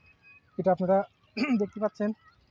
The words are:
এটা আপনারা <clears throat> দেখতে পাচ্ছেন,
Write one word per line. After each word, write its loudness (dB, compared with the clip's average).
এটা 0
আপনারা 2
<clears throat> 0
দেখতে -4
পাচ্ছেন, -2